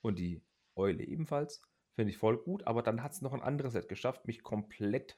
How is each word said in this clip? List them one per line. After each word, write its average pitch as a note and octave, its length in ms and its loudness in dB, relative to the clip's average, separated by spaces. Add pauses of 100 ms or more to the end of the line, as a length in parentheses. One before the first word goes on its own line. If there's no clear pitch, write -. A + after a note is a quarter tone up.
Und G#2+ 180 2
die F2 220 -2 (340)
Eule G2 280 2
ebenfalls. D3+ 580 -2 (320)
Finde G#2+ 180 2
ich - 60 -8
voll A2+ 200 6
gut. F3+ 300 -4
Aber A#2 160 2
dann A#2 200 2
hat's - 180 -8
noch C3 120 -4
ein C#3 80 -4
anderes C3+ 320 0
Set F#2+ 160 0
geschafft, - 380 -4
mich A#2 160 -6
komplett G#2 760 -2